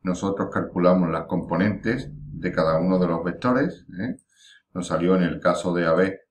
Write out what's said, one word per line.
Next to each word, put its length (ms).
nosotros 500
calculamos 580
las 160
componentes 840
de 400
cada 280
uno 200
de 80
los 160
vectores, 600
¿eh? 180
Nos 140
salió 280
en 80
el 160
caso 340
de 140
A 60
B 260